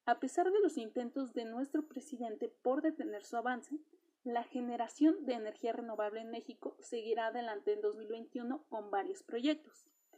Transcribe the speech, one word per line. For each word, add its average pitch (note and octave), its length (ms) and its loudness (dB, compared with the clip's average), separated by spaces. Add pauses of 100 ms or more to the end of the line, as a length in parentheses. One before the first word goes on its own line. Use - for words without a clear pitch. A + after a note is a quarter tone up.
a A#3+ 140 4
pesar F4 320 2
de G4+ 80 4
los F#4+ 200 4
intentos A#3+ 540 -4
de A#3 120 -2
nuestro C4+ 420 -2
presidente A#3+ 640 -6
por C4+ 340 0
detener A3+ 400 0
su - 140 -6
avance, B3 420 -2 (460)
la A#3 180 0
generación A#3+ 840 2
de B3 80 2
energía A3+ 380 -4
renovable A3+ 480 -2
en A3+ 120 -10
México - 480 -10
seguirá A3+ 480 -2
adelante A3+ 440 -2
en G#3 100 0
dos G#3 120 2
mil G#3+ 140 -12
veintiuno A#3+ 600 -6
con G#3 220 -6
varios C4+ 320 -2
proyectos, C#4 640 -2 (320)